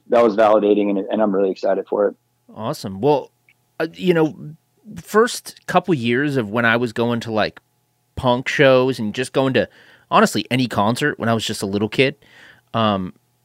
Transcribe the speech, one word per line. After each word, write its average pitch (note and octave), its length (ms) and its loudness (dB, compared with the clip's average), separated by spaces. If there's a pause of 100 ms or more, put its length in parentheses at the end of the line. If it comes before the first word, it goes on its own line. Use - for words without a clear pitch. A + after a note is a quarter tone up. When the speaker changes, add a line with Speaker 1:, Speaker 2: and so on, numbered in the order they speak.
Speaker 1:
that A#2+ 160 4
was G#2+ 120 2
validating, G#2 540 4
and, G2 80 -2
and A2 240 -4
I'm G#2 120 0
really F#2+ 180 0
excited F#2+ 360 -4
for G#2 200 0
it. - 80 -4 (380)
Speaker 2:
Awesome. G2+ 460 -8
Well, C#3 300 0 (500)
uh, E3 140 -4
you F3+ 180 -2
know, D#3 440 0 (460)
first - 640 -2
couple F3+ 260 0
years C3 420 0
of A2 140 -2
when A#2 160 -2
I A2+ 120 4
was A#2+ 160 -2
going A#2 280 0
to, A#2 100 -10
like, G2+ 300 -2 (540)
punk B2 320 -2
shows C3 500 4
and G#2+ 160 -6
just B2+ 200 -6
going C3+ 200 0
to, G2+ 160 0 (400)
honestly, E3+ 400 0
any B2+ 180 0
concert A#2+ 520 -2
when A2 100 -2
I A2+ 60 2
was A2 100 -4
just - 160 -6
a G#2 60 -4
little G2+ 220 -2
kid, C3+ 260 2 (580)
um, G2+ 400 -2 (320)